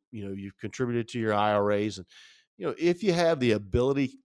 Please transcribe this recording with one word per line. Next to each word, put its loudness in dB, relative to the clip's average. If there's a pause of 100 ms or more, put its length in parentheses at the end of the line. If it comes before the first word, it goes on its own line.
(120)
you -12
know, -10
you've -12
contributed -4
to -8
your 0
I 2
R 2
As, -2
and, -16 (500)
you -8
know, -2
if 0
you 2
have 2
the 4
ability 0